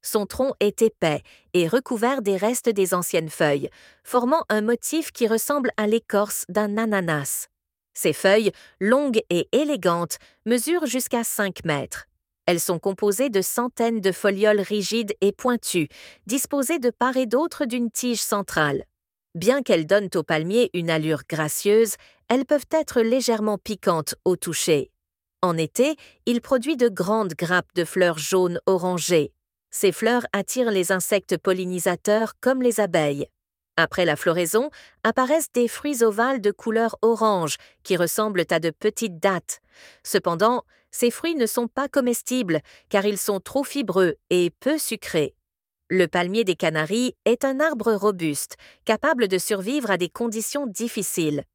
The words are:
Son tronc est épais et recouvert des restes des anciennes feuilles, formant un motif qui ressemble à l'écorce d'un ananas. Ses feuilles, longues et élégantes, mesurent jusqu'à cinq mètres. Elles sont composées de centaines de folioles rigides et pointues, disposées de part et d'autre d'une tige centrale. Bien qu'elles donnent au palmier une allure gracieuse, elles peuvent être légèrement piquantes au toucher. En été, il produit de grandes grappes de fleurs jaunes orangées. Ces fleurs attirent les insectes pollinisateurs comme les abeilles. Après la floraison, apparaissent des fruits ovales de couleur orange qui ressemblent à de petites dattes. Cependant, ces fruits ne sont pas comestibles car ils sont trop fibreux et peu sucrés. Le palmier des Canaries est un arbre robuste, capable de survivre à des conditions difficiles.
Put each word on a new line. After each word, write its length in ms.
Son 240
tronc 360
est 220
épais 400
et 140
recouvert 560
des 140
restes 320
des 260
anciennes 340
feuilles, 420
formant 440
un 120
motif 500
qui 160
ressemble 500
à 120
l'écorce 600
d'un 300
ananas. 720
Ses 180
feuilles, 400
longues 500
et 200
élégantes, 680
mesurent 400
jusqu'à 380
cinq 400
mètres. 420
Elles 140
sont 180
composées 520
de 120
centaines 580
de 120
folioles 480
rigides 600
et 120
pointues, 560
disposées 520
de 120
part 260
et 100
d'autre 380
d'une 260
tige 320
centrale. 600
Bien 280
qu'elles 240
donnent 280
au 80
palmier 500
une 180
allure 380
gracieuse, 680
elles 180
peuvent 240
être 320
légèrement 560
piquantes 560
au 120
toucher. 540
En 140
été, 400
il 140
produit 360
de 120
grandes 460
grappes 400
de 100
fleurs 340
jaunes 480
orangées. 680
Ces 220
fleurs 400
attirent 380
les 200
insectes 460
pollinisateurs 1040
comme 220
les 180
abeilles. 480
Après 300
la 100
floraison, 540
apparaissent 480
des 160
fruits 340
ovales 380
de 100
couleur 520
orange 560
qui 120
ressemblent 540
à 80
de 120
petites 500
dattes. 400
Cependant, 640
ces 220
fruits 240
ne 100
sont 220
pas 180
comestibles 720
car 160
ils 140
sont 200
trop 240
fibreux 540
et 280
peu 200
sucrés. 560
Le 160
palmier 380
des 100
Canaries 600
est 220
un 140
arbre 340
robuste, 600
capable 420
de 120
survivre 520
à 60
des 140
conditions 560
difficiles. 800